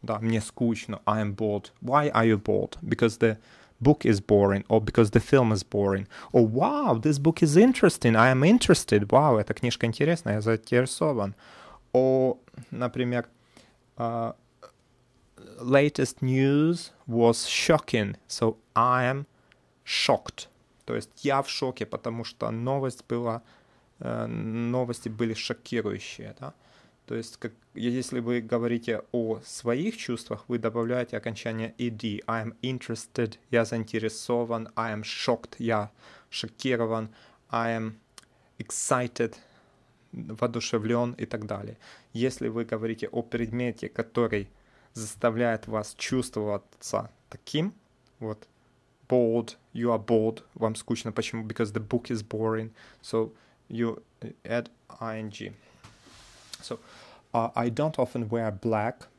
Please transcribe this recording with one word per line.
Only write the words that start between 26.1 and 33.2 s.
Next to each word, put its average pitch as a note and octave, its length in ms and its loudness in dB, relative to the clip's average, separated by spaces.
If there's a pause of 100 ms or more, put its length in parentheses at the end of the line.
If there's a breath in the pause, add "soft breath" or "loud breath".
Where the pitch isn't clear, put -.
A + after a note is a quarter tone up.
да? C3+ 140 -14 (520 soft breath)
То A#2+ 100 -8
есть, A2+ 220 -10
как, - 140 -10 (220)
е-, A#2+ 180 -4
если B2+ 280 -4
вы A#2+ 220 -2
говорите A#2 680 -2
о A2+ 340 -2
своих C#3+ 520 -4
чувствах, - 500 -8
вы A#2+ 100 -4
добавляете A#2 600 -2
окончание A2+ 600 -6
и A#2+ 120 -2
ди. A2 380 -6
I A2+ 180 -4
am A2+ 160 -10
interested, A#2+ 760 -6 (120)